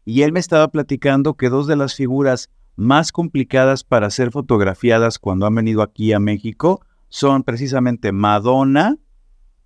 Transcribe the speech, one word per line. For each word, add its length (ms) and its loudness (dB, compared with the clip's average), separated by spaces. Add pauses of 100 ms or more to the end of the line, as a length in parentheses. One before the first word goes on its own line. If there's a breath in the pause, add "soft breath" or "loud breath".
Y 160 0
él 100 2
me 80 -2
estaba 280 2
platicando 680 -2
que 140 -2
dos 160 0
de 100 0
las 200 -2
figuras 540 -2 (260)
más 360 0
complicadas 720 0
para 280 0
ser 200 -2
fotografiadas 880 0
cuando 300 -2
han 80 0
venido 260 0
aquí 320 -2
a 60 2
México 680 -2 (220)
son 360 0
precisamente 680 -2
Madonna, 840 0 (680)